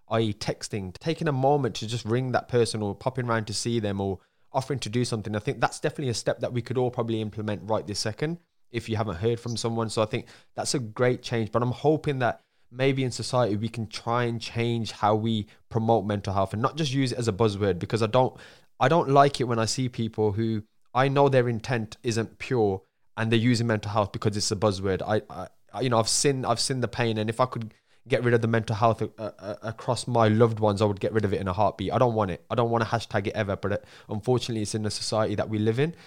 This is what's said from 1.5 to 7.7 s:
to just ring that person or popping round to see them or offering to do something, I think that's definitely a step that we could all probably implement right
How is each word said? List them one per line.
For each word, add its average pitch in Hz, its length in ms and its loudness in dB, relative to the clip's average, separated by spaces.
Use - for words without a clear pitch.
to 107 120 -8
just 117 160 -6
ring 123 280 0
that - 160 0
person 117 340 0
or 101 140 -2
popping 127 320 -4
round 113 180 0
to 104 80 -8
see 117 260 -2
them 101 220 -2
or 98 160 -2
offering 135 280 -4
to - 100 -6
do 120 160 0
something, 104 300 -4
I 104 40 -2
think 123 220 -4
that's - 180 0
definitely 147 300 -4
a 113 60 -2
step - 240 -2
that 120 120 -4
we 120 120 -2
could 127 160 -4
all 123 100 2
probably 113 320 -2
implement 107 480 -6
right 107 160 0